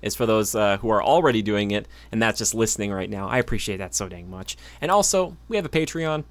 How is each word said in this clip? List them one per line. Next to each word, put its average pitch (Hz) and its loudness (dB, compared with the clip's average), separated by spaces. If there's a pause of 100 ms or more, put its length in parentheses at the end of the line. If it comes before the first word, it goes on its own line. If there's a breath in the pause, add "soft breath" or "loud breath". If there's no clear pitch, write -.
is 104 -4
for 120 0
those, 110 2
uh, 101 2
who 110 -4
are 107 4
already 135 4
doing 104 0
it, 104 -2 (240 loud breath)
and 110 0
that's 113 2
just 107 -2
listening 110 0
right 95 -4
now. 98 -6
I 123 0
appreciate 107 -2
that 92 -8
so 101 -2
dang 90 -14
much. 92 -12 (240 loud breath)
And 160 0
also, 190 2 (120)
we 233 -4
have 190 0
a 143 -6
Patreon. 160 -2